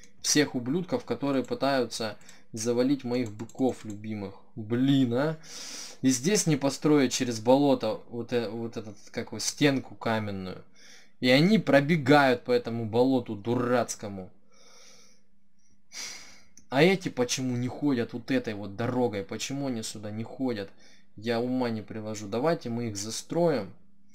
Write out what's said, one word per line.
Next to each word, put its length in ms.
всех 320
ублюдков, 500
которые 400
пытаются 720
завалить 520
моих 280
быков 520
любимых. 500
Блин, 580
а! 240
И 80
здесь 360
не 100
построить 560
через 280
болото 600
вот, 220
э, 160
вот 280
этот, 200
как 180
его, 100
стенку 560
каменную. 680
И 100
они 280
пробегают 880
по 80
этому 340
болоту 480
дурацкому. 960
А 140
эти 260
почему 480
не 120
ходят 440
вот 180
этой 240
вот 220
дорогой? 460
Почему 460
они 140
сюда 280
не 140
ходят? 460
Я 240
ума 300
не 120
приложу. 460
Давайте 420
мы 180
их 80
застроим. 760